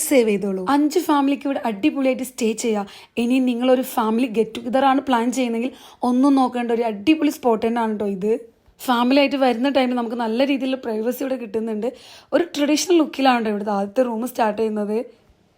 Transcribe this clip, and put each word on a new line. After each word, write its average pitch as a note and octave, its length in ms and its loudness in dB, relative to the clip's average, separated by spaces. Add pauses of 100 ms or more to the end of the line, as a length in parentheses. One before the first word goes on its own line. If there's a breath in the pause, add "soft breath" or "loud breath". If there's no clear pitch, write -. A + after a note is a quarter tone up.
സേവ് B3 240 4
ചെയ്തോളൂ. G3 300 -2 (120)
അഞ്ച് D4 340 2
ഫാമിലിക്ക് C#4 400 2
ഇവിടെ C#4 120 -2 (100)
അടിപൊളിയായിട്ട് B3+ 600 -2
സ്റ്റേ A3+ 180 -2 (160)
ചെയ്യാം. G#3 220 -2 (360 loud breath)
ഇനി A#3+ 140 2 (140)
നിങ്ങളൊരു B3+ 340 2 (100)
ഫാമിലി A3+ 340 0 (100)
ഗെറ്റ് A3 200 0
ടുഗദർ B3+ 320 0
ആണ് C4+ 200 2
പ്ലാൻ A#3 160 2 (120)
ചെയ്യുന്നെങ്കിൽ A#3+ 320 -2 (400 loud breath)
ഒന്നും C4+ 300 4
നോക്കേണ്ട A#3+ 380 0
ഒരു A#3 120 0
അടിപൊളി D4 480 0
സ്പോട്ട് A3+ 280 0
തന്നെയാണ് A3+ 340 -2
ട്ടോ G#3 160 -2
ഇത്. G#3 160 0 (560)
ഫാമിലി B3 340 2
ആയിട്ട് C#4 240 0
വരുന്ന B3 300 0
ടൈമിൽ B3+ 240 2
നമുക്ക് A#3 240 -4
നല്ല A3+ 160 0 (100)
രീതിയിലുള്ള C4 340 -2
പ്രൈവസി A3+ 400 -4
ഇവിടെ C4 200 -4
കിട്ടുന്നുണ്ട്. A3 440 -4 (460 loud breath)
ഒരു E4 100 4 (120)
ട്രഡീഷണൽ D4 440 2
ലുക്കിലാണ് B3+ 440 2
ട്ടോ A3 100 -2
ഇവിടുത്തെ G#3 240 -4
ആദ്യത്തെ G3+ 320 0
റൂം A3 120 -4 (100)
സ്റ്റാർട്ട് G#3+ 280 -2
ചെയ്യുന്നത്. G#3+ 380 -2 (600 soft breath)